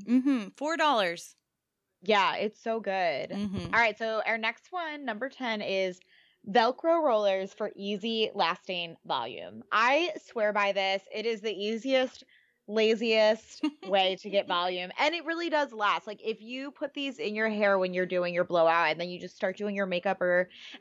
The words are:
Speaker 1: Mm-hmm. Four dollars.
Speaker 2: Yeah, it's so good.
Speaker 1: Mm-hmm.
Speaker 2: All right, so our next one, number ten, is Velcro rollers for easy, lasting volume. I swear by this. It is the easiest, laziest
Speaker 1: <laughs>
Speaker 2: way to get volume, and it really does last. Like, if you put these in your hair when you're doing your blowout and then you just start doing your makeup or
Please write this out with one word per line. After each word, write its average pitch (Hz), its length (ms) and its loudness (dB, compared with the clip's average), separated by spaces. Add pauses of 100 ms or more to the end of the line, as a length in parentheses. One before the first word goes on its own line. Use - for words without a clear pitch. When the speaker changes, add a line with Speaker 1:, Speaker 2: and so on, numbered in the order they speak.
Speaker 1:
Mm-hmm. 247 500 2
Four 311 220 -4
dollars. 220 580 0 (680)
Speaker 2:
Yeah, 190 340 4
it's 208 220 -4
so 226 200 -4
good. 185 500 -2
Speaker 1:
Mm-hmm. 202 280 -6 (160)
Speaker 2:
All 220 60 6
right, 220 180 2
so 220 280 -2
our 226 120 0
next 226 340 -6
one, 302 340 -8
number 233 240 -4
ten, 226 320 -4
is 185 380 -2 (480)
Velcro 254 560 2
rollers 202 500 2
for 214 220 -6
easy, 208 580 -2
lasting 175 720 -2
volume. 113 680 -6
I 277 460 2
swear 214 340 -2
by 202 200 0
this. 190 320 0 (100)
It 220 140 -4
is 220 140 -2
the 214 120 -4
easiest, 226 680 -2 (440)
laziest 220 960 2 (120)
Speaker 1:
<laughs> - 120 -18
Speaker 2:
way 190 280 4
to 202 160 -12
get 196 160 2
volume, 180 500 -2
and 302 160 2
it 330 120 -8
really 330 260 -4
does 285 220 0
last. 202 340 -2
Like, 208 160 -12
if 214 180 -6
you 262 300 -10
put - 240 -10
these 277 240 -6
in 208 160 -4
your 220 140 0
hair 202 280 4
when 185 160 0
you're 180 140 0
doing 180 260 -2
your 175 120 2
blowout 165 440 4
and 160 100 0
then 175 100 -6
you 180 100 -10
just - 160 -14
start 190 220 -4
doing 208 180 -4
your 196 100 0
makeup 185 360 -2
or 180 280 2 (320)